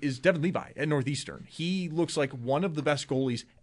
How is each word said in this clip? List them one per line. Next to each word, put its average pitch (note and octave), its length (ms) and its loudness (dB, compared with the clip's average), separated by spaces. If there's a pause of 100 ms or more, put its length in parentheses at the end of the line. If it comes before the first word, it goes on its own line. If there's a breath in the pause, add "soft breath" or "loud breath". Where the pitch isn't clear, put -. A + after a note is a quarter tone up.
is C3+ 180 -2
Devin F3 240 4
Levi E3+ 320 -2
at D3 120 0
Northeastern. C3+ 640 -2
He F3 400 -2
looks E3 280 0
like C#3 140 2
one C3 320 0
of F3 120 -2
the D3 80 -2
best C#3+ 240 0
goalies C3 380 0 (180)